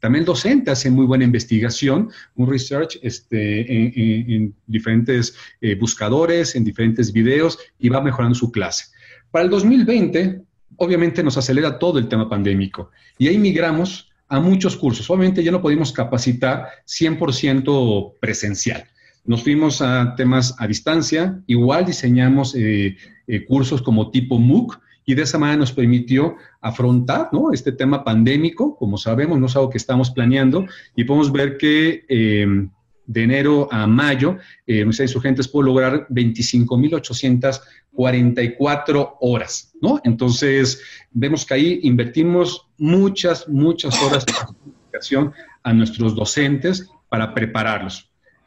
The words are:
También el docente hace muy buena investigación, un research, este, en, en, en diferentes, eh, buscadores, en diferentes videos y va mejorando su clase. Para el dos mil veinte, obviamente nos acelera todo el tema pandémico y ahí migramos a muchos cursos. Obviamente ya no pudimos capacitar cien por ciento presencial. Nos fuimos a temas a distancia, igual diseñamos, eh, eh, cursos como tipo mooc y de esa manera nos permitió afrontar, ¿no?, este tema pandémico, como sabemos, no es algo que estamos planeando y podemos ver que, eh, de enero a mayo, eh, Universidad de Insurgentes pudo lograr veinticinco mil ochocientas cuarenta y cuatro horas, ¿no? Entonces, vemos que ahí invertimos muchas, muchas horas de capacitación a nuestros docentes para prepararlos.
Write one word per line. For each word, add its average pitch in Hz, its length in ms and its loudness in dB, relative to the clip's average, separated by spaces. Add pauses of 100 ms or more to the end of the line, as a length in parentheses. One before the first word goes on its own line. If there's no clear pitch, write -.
También 131 220 2
el 165 60 -2
docente 202 440 2
hace 131 180 -2
muy 131 160 4
buena 127 200 4
investigación, 120 840 0 (260)
un 127 140 0
research, 139 540 -4
este, 110 680 -4
en, 120 220 0
en, 113 380 -2
en 107 240 -2 (100)
diferentes, 117 720 0 (240)
eh, 104 160 -2
buscadores, 139 800 -2
en 117 80 0
diferentes 113 480 -2
videos 131 480 2 (180)
y 120 120 0
va 131 120 0
mejorando 123 340 0
su 120 160 -2
clase. 95 340 -6 (440)
Para 165 140 0
el 185 80 0
dos 196 140 2
mil 240 180 6
veinte, 185 580 0 (380)
obviamente 170 440 0
nos 139 140 -2
acelera 135 420 -2
todo 170 180 0
el 117 100 -2
tema 110 220 -2
pandémico 98 640 -4 (260)
y 131 100 2
ahí 196 120 2
migramos 170 720 -2 (160)
a 139 120 0
muchos 185 380 2
cursos. 113 320 -2
Obviamente 185 340 0
ya 165 80 0
no 180 100 0
pudimos 151 300 0
capacitar 123 760 -2 (180)
cien 160 320 -2
por 160 160 -2
ciento 135 880 0
presencial. 104 640 -6 (420)
Nos 117 160 0
fuimos 147 400 0
a 123 340 0
temas 127 440 2
a 113 80 -4
distancia, 160 800 -2
igual 123 360 2
diseñamos, 131 680 2
eh, 107 420 0 (300)
eh, 107 200 -6
cursos 131 360 0
como 110 300 0
tipo 127 260 0
mooc 143 420 2 (240)
y 131 120 0
de 151 80 0
esa 151 160 -2
manera 147 180 2
nos 131 140 0
permitió 123 640 2 (260)
afrontar, 123 680 0
¿no?, 262 200 0
este 143 200 -4
tema 139 320 -2
pandémico, 139 720 0
como 104 240 -4
sabemos, 139 400 0
no 127 80 0
es 127 80 -2
algo 135 160 0
que 123 80 -6
estamos 127 320 0
planeando 135 560 2 (280)
y 120 100 0
podemos 143 260 2
ver 139 260 -2
que, 156 500 0
eh, 104 600 2 (400)
de 113 160 -2
enero 139 480 2
a 107 160 0
mayo, 139 500 2 (300)
eh, 107 160 0
Universidad 117 220 0
de 123 60 -2
Insurgentes 131 360 -2
pudo 143 160 0
lograr 131 460 2
veinticinco 120 680 0
mil 151 160 2
ochocientas 131 680 -2 (300)
cuarenta 123 500 2
y 117 100 -4
cuatro 143 680 -2
horas, 120 600 -4
¿no? 262 220 0
Entonces, 123 760 0 (300)
vemos 147 340 -2
que - 80 -4
ahí 160 300 0
invertimos 160 840 0 (100)
muchas, 180 680 0
muchas 151 560 0
horas 139 220 0
de - 80 -8
capacitación - 1000 -6 (320)
a 117 100 0
nuestros 110 420 2
docentes 143 720 -2 (200)
para 110 240 -4
prepararlos. 110 800 -6 (360)